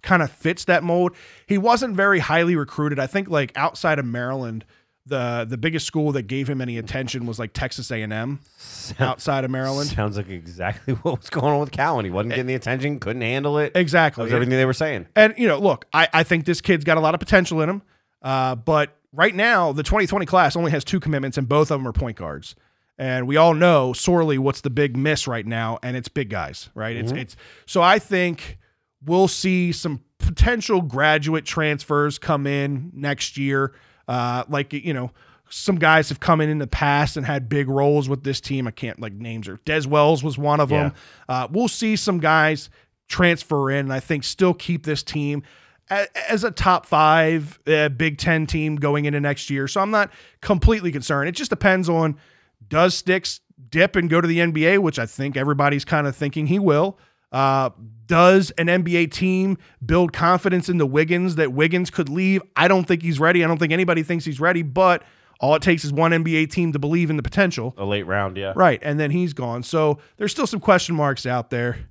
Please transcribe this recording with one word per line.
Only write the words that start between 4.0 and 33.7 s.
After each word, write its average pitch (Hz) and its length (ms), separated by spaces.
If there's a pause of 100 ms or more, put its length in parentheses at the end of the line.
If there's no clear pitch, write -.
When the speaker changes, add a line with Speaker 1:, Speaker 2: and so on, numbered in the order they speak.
Speaker 1:
Maryland, 120 600 (420)
the, 123 420
the 123 100
biggest 160 280
school 151 260
that 135 160
gave 131 200
him 135 120
any 120 180
attention 120 480
was, 117 140
like, 110 120
Texas - 380
A 113 100
and 107 120
M, 123 260 (200)
Speaker 2:
Sound-, - 420
Speaker 1:
outside 135 440
of 127 60
Maryland. 135 400
Speaker 2:
sounds 104 260
like 95 120
exactly 90 680
<laughs> - 80
what 143 180
was - 100
going 147 220
on 143 60
with 143 140
Cowan. 139 320
He 92 80
wasn't 107 180
getting 131 160
the 131 80
attention, 131 460
couldn't 120 220
handle 139 360
it. 147 160
Speaker 1:
Exactly. 160 480
Speaker 2:
That 113 40
was 113 80
everything 127 220
they 131 100
were 131 60
saying. 127 340 (100)
Speaker 1:
And, 214 200
you 240 120
know, 147 100
look, 185 340
I, - 200
I 160 100
think 165 220
this 175 160
kid's 165 240
got 156 120
a 160 40
lot 156 140
of 170 40
potential 185 420
in 156 80
him, 196 140 (400)
uh, 131 320
but 147 380 (200)
right 180 220
now, 190 380
the 147 120
twenty 202 220
twenty 190 200
class 170 300
only 170 160
has 147 120
two 190 160
commitments, 135 380
and 131 100
both 151 220
of 147 80
them 131 100
are 113 40
point 117 260
guards. 76 360 (440)
And 127 300
we 147 100
all 165 160
know 151 400
sorely 160 420
what's 135 240
the - 80
big 131 280
miss 143 320
right 113 180
now, 113 360
and 123 140
it's 123 120
big 131 200
guys, 85 460
right? 113 220
It's, 117 160
Speaker 2:
Mm-hmm. 131 80
Speaker 1:
it's, - 160 (280)
so - 160
I 185 200
think 180 580 (460)
we'll 180 240
see 180 440
some 151 280 (180)
potential 214 640
graduate 151 640
transfers 147 720
come 143 280
in 139 460
next 139 460
year. 135 340 (360)